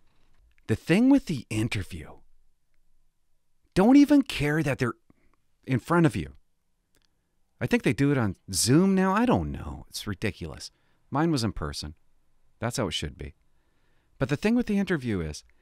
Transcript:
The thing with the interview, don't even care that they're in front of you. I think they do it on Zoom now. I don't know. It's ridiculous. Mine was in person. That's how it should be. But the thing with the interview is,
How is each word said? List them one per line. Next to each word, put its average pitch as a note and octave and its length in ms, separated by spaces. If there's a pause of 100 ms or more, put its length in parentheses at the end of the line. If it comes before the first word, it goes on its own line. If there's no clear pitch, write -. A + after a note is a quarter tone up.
(680)
The A2 80
thing G#3+ 340
with C#4 180
the C#3 220
interview, G#2 600 (1600)
don't A3 220
even C#4+ 280
care D3 380
that C3+ 160
they're A#2+ 180 (720)
in C3 140
front E3+ 260
of D3 100
you. D2+ 180 (1300)
I - 40
think A#3 180
they C#3+ 100
do C#3 180
it C#3 60
on G#2+ 180 (160)
Zoom D3+ 420
now. F#3+ 220
I A3+ 100
don't F#2+ 260
know. - 380
It's - 160
ridiculous. F#2 640 (400)
Mine D#3+ 220
was C3 120
in G2+ 100
person. D2+ 420 (640)
That's A#2+ 180
how A2+ 100
it D#2+ 60
should C#2 240
be. C#2+ 160 (880)
But B2 100
the C#3+ 80
thing G#3+ 160
with A#3+ 140
the G#3 100
interview C3 440
is, D#2 220 (180)